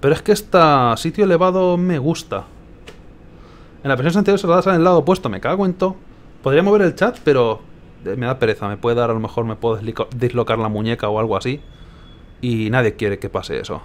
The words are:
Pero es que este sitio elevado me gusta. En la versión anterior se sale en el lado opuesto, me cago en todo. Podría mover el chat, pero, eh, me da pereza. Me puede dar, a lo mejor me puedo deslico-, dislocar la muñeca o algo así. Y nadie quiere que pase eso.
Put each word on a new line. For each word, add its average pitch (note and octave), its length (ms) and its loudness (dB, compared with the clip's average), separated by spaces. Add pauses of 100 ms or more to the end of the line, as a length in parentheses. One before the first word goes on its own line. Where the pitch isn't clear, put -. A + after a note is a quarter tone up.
Pero C#3+ 140 2
es - 80 -8
que G#3+ 100 2
este - 260 0 (380)
sitio E3+ 280 -2
elevado F3+ 540 2
me F3 200 0
gusta. C3+ 460 -4 (1400)
En C3+ 60 -6
la C3+ 80 2
versión E3 220 0
anterior G3 200 2
se G3 80 -4
sale F3+ 300 2
en E3 40 2
el D#3+ 40 4
lado F3+ 140 6
opuesto, E3 300 0
me G2 120 -6
cago F#3 240 -2
en F3+ 100 -2
todo. F#3+ 220 -2 (460)
Podría C#3+ 200 2
mover G3+ 200 4
el E3+ 120 2
chat, A#3+ 300 0
pero, A#2+ 360 2 (440)
eh, F#2 120 -6
me A#2+ 100 -4
da B2+ 120 -4
pereza. G#2+ 300 -2
Me G#2 80 -6
puede A#2 200 -2
dar, A#2 140 0
a A2+ 40 0
lo A2+ 60 -2
mejor A2+ 240 -4
me A2 120 -6
puedo A2+ 200 -2
deslico-, G#2+ 380 -8
dislocar A#2+ 440 -2
la A2 100 -2
muñeca G#2+ 400 -4
o G#2+ 100 0
algo A2 180 -2
así. B2+ 240 -6 (800)
Y A2+ 300 -2
nadie A#2 260 2
quiere G2 220 -4
que G2 120 -10
pase D#2+ 280 -6
eso. C2+ 260 -10